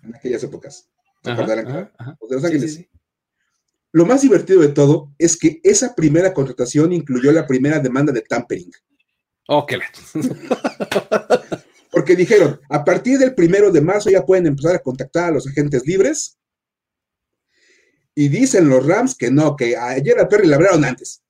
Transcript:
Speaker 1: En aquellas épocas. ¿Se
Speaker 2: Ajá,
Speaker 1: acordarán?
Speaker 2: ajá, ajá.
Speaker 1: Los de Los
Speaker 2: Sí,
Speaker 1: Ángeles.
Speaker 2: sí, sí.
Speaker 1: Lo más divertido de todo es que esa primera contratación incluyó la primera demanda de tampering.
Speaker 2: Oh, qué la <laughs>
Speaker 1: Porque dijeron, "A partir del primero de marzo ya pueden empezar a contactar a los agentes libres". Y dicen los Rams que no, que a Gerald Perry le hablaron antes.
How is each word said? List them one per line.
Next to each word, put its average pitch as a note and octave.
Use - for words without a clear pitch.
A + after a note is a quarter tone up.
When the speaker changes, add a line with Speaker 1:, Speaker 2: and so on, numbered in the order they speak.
Speaker 1:
En A2+
aquellas A#2+
épocas. -
¿Se B2
Speaker 2:
Ajá, A#2+
Speaker 1:
acordarán? A#2
Speaker 2:
ajá, E3+
ajá. B2
Speaker 1:
Los A2+
de C3
Los C3+
Speaker 2:
Sí, E3
Speaker 1:
Ángeles. D#3
Speaker 2:
sí, E3+
sí. -
Speaker 1:
Lo E3+
más C4+
divertido F#3+
de D3
todo C#3+
es E3
que D#3
esa A3+
primera E3
contratación C#3+
incluyó C3+
la D#3+
primera C3+
demanda C3+
de A#2+
tampering. F#2
Speaker 2:
Oh, C#3+
qué B2
la -
<laughs> -
Speaker 1:
Porque E3+
dijeron, F3+
"A D3
partir B3
del C4
primero F#3+
de D#3+
marzo G3+
ya F#3+
pueden F#3
empezar D3+
a -
contactar C3+
a E3+
los C3+
agentes C#3
libres". G3
Y D3
dicen F#3
los C3
Rams A3
que A#2+
no, C#3+
que A#2+
a B2
Gerald G#3+
Perry G3+
le D3
hablaron D#3+
antes. -